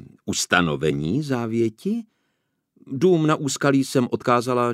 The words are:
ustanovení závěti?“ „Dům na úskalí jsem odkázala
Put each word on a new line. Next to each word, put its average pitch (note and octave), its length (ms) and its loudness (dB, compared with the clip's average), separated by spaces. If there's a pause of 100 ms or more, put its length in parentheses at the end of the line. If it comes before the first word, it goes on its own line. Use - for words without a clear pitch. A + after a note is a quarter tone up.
(260)
ustanovení D#2 1000 0
závěti?“ A#2 800 -4 (840)
„Dům D#3 400 4
na D#3 80 4
úskalí C#3 480 0
jsem B2+ 280 0
odkázala A#2+ 640 0